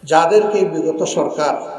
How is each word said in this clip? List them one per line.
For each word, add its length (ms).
যাদেরকে 600
বিগত 400
সরকার 500